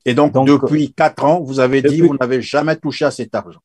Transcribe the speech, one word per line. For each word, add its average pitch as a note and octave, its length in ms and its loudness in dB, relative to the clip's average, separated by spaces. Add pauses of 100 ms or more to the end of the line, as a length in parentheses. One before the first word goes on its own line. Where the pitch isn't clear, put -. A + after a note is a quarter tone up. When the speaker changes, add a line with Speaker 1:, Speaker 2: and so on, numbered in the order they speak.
Speaker 1:
Et B2 100 0
donc, D3 180 2
Speaker 2:
Donc, C3 140 2
Speaker 1:
depuis C#3+ 440 2
quatre - 320 -2
ans, D#3+ 160 2
vous C3+ 200 -6
avez C3 240 2
dit, D3 140 2
Speaker 2:
depuis E3 100 4
Speaker 1:
vous C#3 120 0
n'avez B2+ 220 -2
jamais D3 340 -2
touché D3+ 300 -4
à C3+ 60 0
cet A#2 240 -8
argent. F2 300 -10